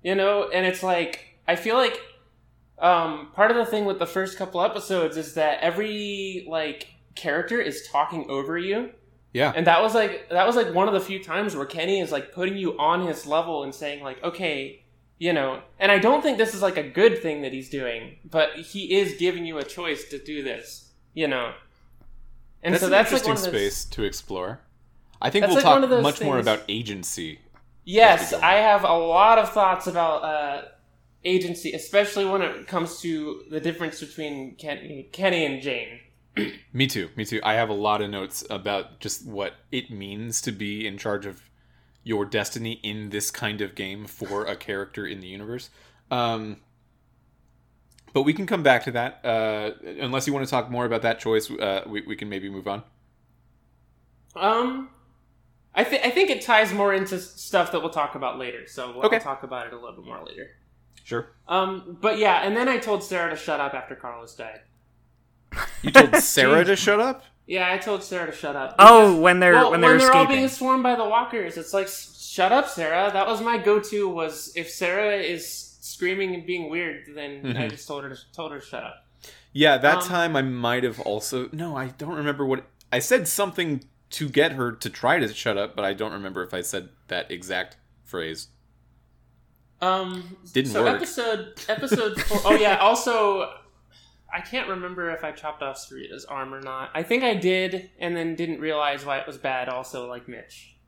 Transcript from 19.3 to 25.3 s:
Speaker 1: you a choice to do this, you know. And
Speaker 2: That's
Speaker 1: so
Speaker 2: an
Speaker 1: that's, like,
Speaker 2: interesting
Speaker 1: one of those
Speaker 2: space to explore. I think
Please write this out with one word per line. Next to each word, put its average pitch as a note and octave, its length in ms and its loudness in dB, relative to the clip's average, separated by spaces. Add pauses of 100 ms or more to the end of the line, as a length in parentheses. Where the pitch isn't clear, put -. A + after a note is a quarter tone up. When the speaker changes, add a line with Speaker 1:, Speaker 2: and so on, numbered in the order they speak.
Speaker 1:
you D#3+ 120 -8
a C#3+ 60 -6
choice E3 460 -6
to C#3+ 100 -10
do D3 240 -10
this, A#2 480 -10 (220)
you D#3 140 -2
know. B2 260 -4 (1080)
And F3 100 0
Speaker 2:
That's F3+ 80 2
Speaker 1:
so F#3 60 0
Speaker 2:
an F3 40 2
Speaker 1:
that's, G#3+ 200 4
like, B3+ 100 2
Speaker 2:
interesting A3 80 -2
Speaker 1:
one A3 80 0
of F#3+ 60 -4
those G2+ 300 -2
Speaker 2:
space - 120 -8 (100)
to A2+ 80 -4
explore. F#2+ 580 -8 (600)
I C3 80 0
think G3+ 140 2